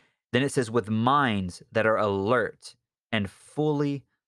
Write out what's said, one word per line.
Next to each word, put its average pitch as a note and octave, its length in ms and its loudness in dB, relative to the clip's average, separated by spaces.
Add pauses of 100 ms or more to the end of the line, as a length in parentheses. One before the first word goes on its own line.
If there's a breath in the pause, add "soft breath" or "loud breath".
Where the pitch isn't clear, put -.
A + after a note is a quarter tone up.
(320 soft breath)
Then B2 100 2
it C#3 100 -2
says, A2+ 180 -2
"With G#2+ 200 0
minds A2 720 0 (100)
that A2 140 2
are A2 120 2
alert G#2 760 0 (380)
and G2+ 180 -4
fully D3 720 -4 (240)